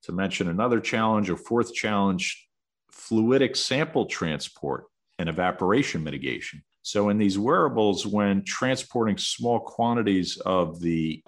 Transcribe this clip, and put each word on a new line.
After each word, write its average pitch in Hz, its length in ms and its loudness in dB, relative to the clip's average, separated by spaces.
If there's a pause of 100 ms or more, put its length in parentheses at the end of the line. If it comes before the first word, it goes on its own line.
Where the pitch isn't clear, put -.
To - 60 -10
mention 92 360 -2
another 110 320 2
challenge, 110 500 0
a 85 80 0
fourth 117 340 -2
challenge, 98 760 -2 (440)
fluidic 120 640 2
sample 143 520 -2
transport 73 800 -6 (340)
and 165 100 -2
evaporation 92 760 0
mitigation. 71 600 -8 (180)
So 104 280 0
in 101 80 2
these 101 220 2
wearables, 117 680 2
when 101 380 2
transporting 120 760 -2
small 120 420 -2
quantities 110 800 0
of 87 420 0
the 82 480 0